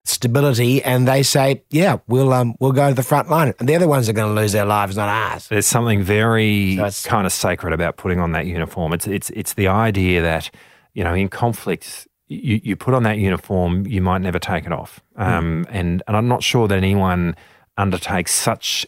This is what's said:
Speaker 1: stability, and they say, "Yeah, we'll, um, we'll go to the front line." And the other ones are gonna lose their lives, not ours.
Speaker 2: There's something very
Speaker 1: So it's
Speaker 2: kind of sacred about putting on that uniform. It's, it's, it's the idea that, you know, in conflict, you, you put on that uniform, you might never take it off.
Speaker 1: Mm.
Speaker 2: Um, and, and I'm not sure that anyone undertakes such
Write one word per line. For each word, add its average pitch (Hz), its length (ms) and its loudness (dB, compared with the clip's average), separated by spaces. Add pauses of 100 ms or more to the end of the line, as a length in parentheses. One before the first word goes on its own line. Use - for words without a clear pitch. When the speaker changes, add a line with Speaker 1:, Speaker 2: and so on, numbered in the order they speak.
Speaker 1:
stability, 127 800 2
and 127 240 2
they 135 140 4
say, 135 480 2
"Yeah, 160 280 2 (100)
we'll, 131 260 4
um, 123 260 0
we'll 135 120 2
go 143 180 4
to 135 60 2
the 131 80 -2
front 147 260 0
line." 151 300 2
And 120 100 0
the 156 60 4
other 180 120 4
ones 131 220 2
are 110 40 0
gonna 107 200 0
lose 107 180 2
their 104 140 2
lives, 101 320 0
not 104 120 -2
ours. 107 380 -4
Speaker 2:
There's 101 200 0
something 117 340 2
very 104 760 2
Speaker 1:
So 104 80 0
it's 98 200 -6
Speaker 2:
kind 104 220 0
of 90 40 -2
sacred 90 400 -2
about 82 260 -2
putting 90 220 -2
on 85 120 -2
that 82 160 -4
uniform. 85 460 -4
It's, 85 120 -4
it's, 101 240 -6
it's - 240 -8
the 98 140 0
idea 95 560 2
that, 80 260 -2 (440)
you 95 100 -6
know, 87 100 -2
in 95 160 0
conflict, - 760 -6 (200)
you, 113 360 -2
you 101 120 -4
put 127 200 0
on 123 80 2
that 107 160 0
uniform, 92 680 0
you 95 160 -2
might 90 200 0
never 90 180 -2
take 82 260 -6
it 85 60 -6
off. - 280 -10 (200)
Speaker 1:
Mm. 107 80 -2
Speaker 2:
Um, 82 420 -2
and, 90 380 -2
and 107 100 0
I'm 113 100 0
not 123 160 0
sure 117 240 2
that 98 100 2
anyone 92 580 0 (420)
undertakes 95 560 -2
such - 540 -4